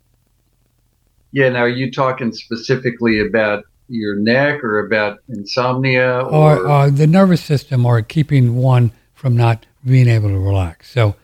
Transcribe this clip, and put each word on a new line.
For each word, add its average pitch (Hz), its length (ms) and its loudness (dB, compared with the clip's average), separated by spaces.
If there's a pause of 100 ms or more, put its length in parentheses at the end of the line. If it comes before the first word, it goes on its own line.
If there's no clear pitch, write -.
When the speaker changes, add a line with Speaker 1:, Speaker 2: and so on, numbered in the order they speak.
(1300)
Speaker 1:
Yeah, 135 160 2
now 123 120 -2
are 120 80 2
you 127 220 -4
talking 127 420 -4
specifically 117 840 -4
about 104 460 -2 (240)
your 107 280 -6
neck 135 460 0
or 107 240 -2
about 104 320 -2 (100)
insomnia 127 920 -2
Speaker 2:
Or, 156 400 2
Speaker 1:
or 90 60 -4 (200)
Speaker 2:
or 143 40 2
the 143 160 2
nervous 180 360 4
system 131 420 -2
or 120 160 2
keeping 127 560 0
one 123 360 2 (200)
from 123 240 -2
not 117 300 0 (180)
being 127 240 4
able 110 200 2
to 98 100 -2
relax. 92 520 -2
So 107 340 0